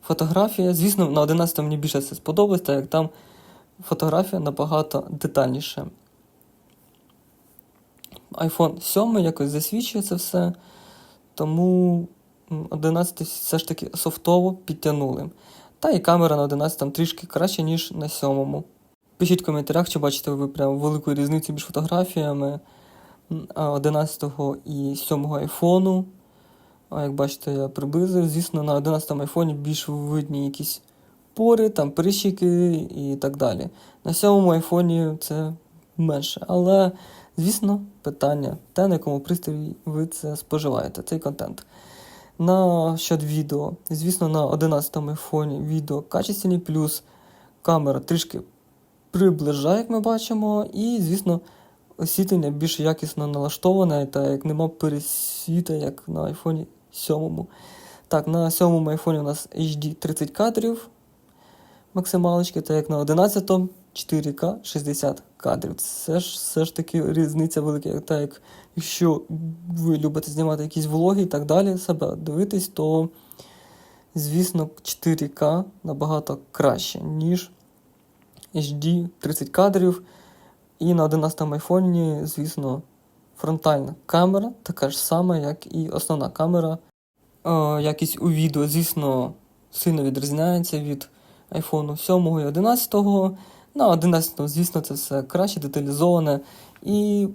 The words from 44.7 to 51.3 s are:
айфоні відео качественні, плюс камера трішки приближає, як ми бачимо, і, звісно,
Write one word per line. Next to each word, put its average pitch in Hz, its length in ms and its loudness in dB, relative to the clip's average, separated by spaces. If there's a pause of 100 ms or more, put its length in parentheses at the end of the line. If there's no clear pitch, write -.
айфоні 151 500 -4
відео 147 420 -2
качественні, 185 560 0
плюс 156 440 -2 (600)
камера 147 380 2
трішки - 400 -2 (680)
приближає, 151 680 4
як 226 120 -4
ми 226 100 0
бачимо, 214 720 0
і, 233 280 -2
звісно, 175 400 0 (560)